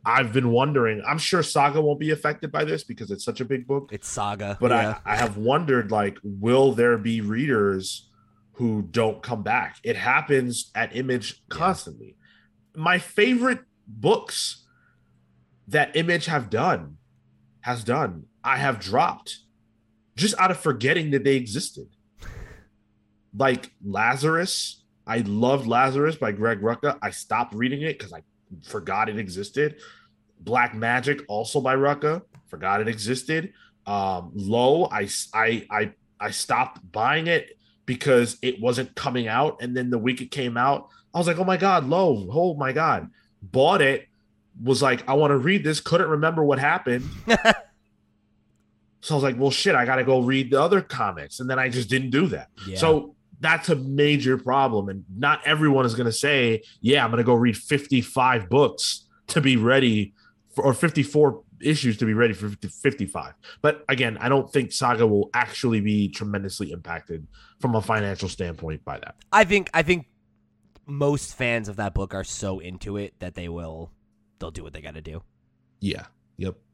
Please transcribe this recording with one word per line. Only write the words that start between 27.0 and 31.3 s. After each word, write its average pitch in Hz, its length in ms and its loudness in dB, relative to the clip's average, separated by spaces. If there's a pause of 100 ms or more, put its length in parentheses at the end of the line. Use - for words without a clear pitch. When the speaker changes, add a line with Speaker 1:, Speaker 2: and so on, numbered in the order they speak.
Speaker 1:
I 101 80 -4
stopped 113 440 -4
reading 127 280 -4
it 156 160 -6
'cause 90 140 -14
I 80 100 -18 (400)
forgot 101 460 -4
it 107 100 -6
existed. 107 580 -4 (640)
Black 117 340 0
Magic, 123 540 -2
also 110 320 -4